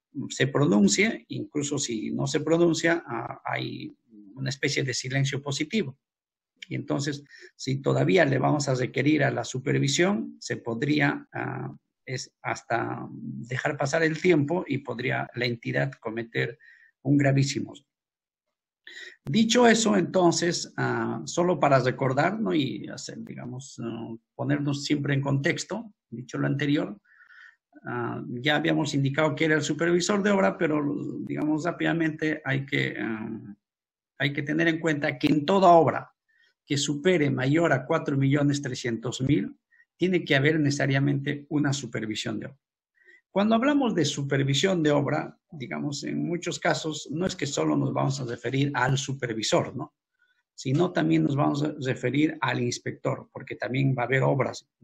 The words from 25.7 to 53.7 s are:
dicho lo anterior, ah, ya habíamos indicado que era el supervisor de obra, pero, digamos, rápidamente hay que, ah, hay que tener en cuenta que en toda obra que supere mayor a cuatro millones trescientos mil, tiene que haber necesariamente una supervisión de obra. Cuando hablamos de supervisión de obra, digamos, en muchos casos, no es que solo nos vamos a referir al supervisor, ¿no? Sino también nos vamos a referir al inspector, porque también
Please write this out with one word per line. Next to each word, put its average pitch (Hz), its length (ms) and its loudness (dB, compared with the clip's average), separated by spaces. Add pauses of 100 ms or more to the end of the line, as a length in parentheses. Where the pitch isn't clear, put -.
dicho 135 300 -10
lo 143 80 -2
anterior, 143 520 -2 (880)
ah, 120 420 -6
ya 131 280 -2
habíamos 156 400 0
indicado 139 400 2
que 160 100 0
era 156 100 4
el 147 60 2
supervisor 175 640 0
de 208 80 2
obra, 190 260 2
pero, 151 260 0 (360)
digamos, 143 440 -2
rápidamente 160 800 -2
hay 135 220 -2
que, 131 340 -2
ah, 113 400 -6 (800)
hay 139 160 -2
que 147 80 -4
tener 156 260 0
en 160 120 0
cuenta 151 400 -2
que 151 80 2
en 143 180 2
toda 190 240 6
obra 160 420 6 (560)
que 143 100 -2
supere 147 520 2
mayor 143 440 2
a - 120 0
cuatro 160 320 0
millones 143 420 4
trescientos 120 640 -4
mil, 156 340 2 (420)
tiene 175 280 2
que 147 100 2
haber 151 240 4
necesariamente 139 920 0
una 147 240 0
supervisión 110 640 -6
de - 80 -10
obra. - 100 -20 (720)
Cuando 208 240 2
hablamos 262 400 4
de 170 100 2
supervisión 143 760 2
de 151 100 4
obra, 143 460 0 (140)
digamos, 147 540 -6
en 147 200 -4
muchos 170 320 -4
casos, 156 540 -2
no 170 160 -2
es 185 80 -4
que - 100 -6
solo 151 320 0
nos 139 160 0
vamos 139 260 0
a 131 60 -6
referir 127 480 -2
al 131 240 2
supervisor, 117 800 -2
¿no? - 180 -8 (640)
Sino 165 360 0
también 160 320 2
nos 139 120 2
vamos 147 260 0
a 151 200 -2
referir 131 580 0
al 127 220 -2
inspector, - 680 -4
porque - 240 -12
también 131 400 0